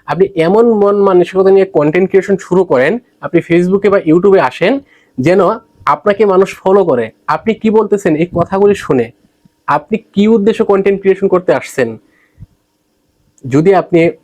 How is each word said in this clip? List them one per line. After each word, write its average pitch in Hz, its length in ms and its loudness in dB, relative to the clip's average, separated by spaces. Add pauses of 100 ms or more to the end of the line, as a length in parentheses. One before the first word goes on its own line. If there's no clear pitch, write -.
আপনি 165 300 -2
এমন 208 380 2
মন 202 220 0
মানসিকতা 190 560 2
নিয়ে 190 140 4
কনটেন্ট 180 440 0
ক্রিয়েশন 190 280 0
শুরু 185 260 -2
করেন, 165 360 0 (220)
আপনি 165 280 -2
Facebook-এ 180 400 0
বা 196 80 2
YouTube-এ 180 420 2
আসেন 175 400 -2 (400)
যেন 170 200 2 (460)
আপনাকে 202 400 -2
মানুষ 185 300 0
ফলো 190 300 0
করে। 120 260 -2 (160)
আপনি 160 260 -4
কি 220 160 -4
বলতেছেন, 202 460 0
এই 170 200 -2
কথাগুলি 196 400 0
শুনে 123 360 -4 (560)
আপনি 151 300 -4
কি 208 300 -2
উদ্দেশ্য 214 380 0
কনটেন্ট 196 340 0
ক্রিয়েশন 190 280 0
করতে 180 260 0
আসছেন? 117 440 -6 (1500)
যদি 165 280 2
আপনি 170 360 0 (120)